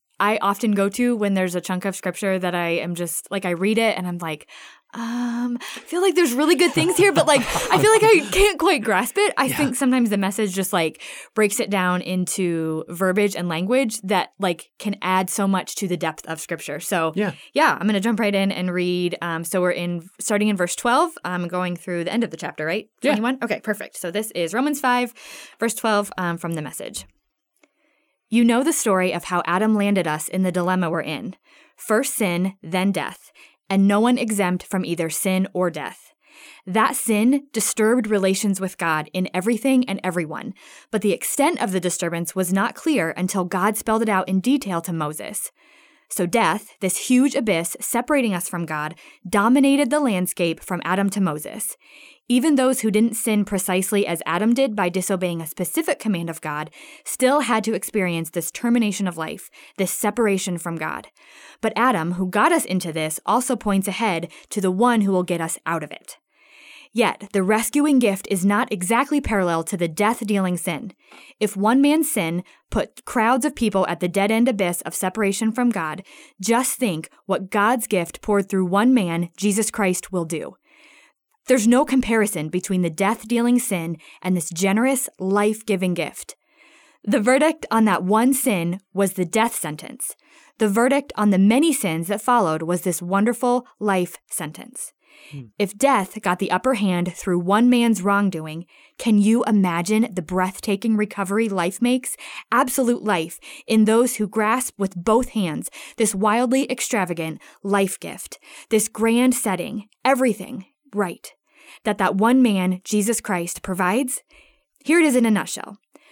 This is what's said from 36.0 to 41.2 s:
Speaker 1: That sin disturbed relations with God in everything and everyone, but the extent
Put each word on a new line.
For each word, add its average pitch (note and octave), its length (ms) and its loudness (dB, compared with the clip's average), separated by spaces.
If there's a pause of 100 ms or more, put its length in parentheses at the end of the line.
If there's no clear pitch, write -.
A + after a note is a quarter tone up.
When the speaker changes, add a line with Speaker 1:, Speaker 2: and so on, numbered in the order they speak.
Speaker 1:
That A3 300 2
sin B3 560 2
disturbed A3 560 2
relations F#3+ 540 0
with F#3 160 -6
God D#3 360 -2
in F#3 200 -2
everything A#3+ 560 2
and F#3+ 140 -6
everyone, E3+ 500 -4 (380)
but G#3+ 100 -2
the G3+ 100 2
extent - 500 0